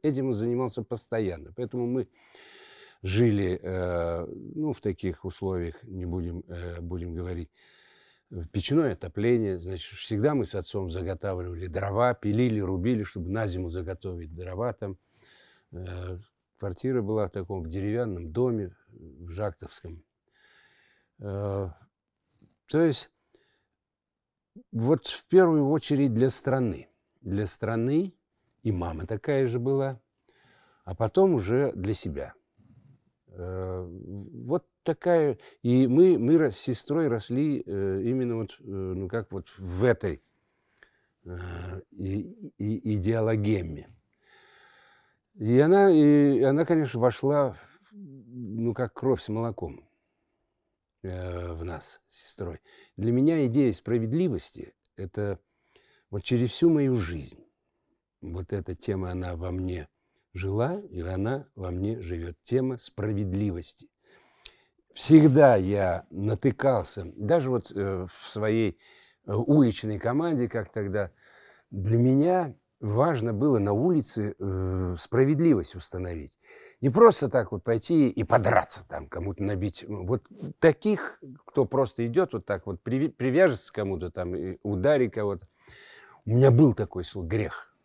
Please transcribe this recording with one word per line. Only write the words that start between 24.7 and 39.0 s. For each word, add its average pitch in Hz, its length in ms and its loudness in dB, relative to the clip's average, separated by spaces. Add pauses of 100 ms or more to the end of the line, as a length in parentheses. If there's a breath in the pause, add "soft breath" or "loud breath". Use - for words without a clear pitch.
вот 123 360 0
в - 180 -12
первую 165 420 6
очередь 143 460 2
для 127 160 4
страны. 123 580 -2 (320)
Для 98 260 -4
страны, 123 680 -2 (480)
и 110 100 0
мама 85 340 -6
такая 135 400 0
же 120 120 -2
была, 135 420 -2 (840 soft breath)
а 90 80 -10
потом 180 400 4
уже 120 400 2
для 98 180 -4
себя. 71 400 -8 (1040)
Э, 92 480 -8
вот 101 800 -8 (200)
такая... 160 540 2 (240 loud breath)
и 123 260 4
мы, 160 300 8
мы 139 200 4
ро-, 143 140 2
с - 40 -12
сестрой 147 520 -2
росли, 127 580 -2
э, 98 380 -2
именно 120 320 -2
вот, 110 240 -6
э, - 40 -20
ну, 95 440 -6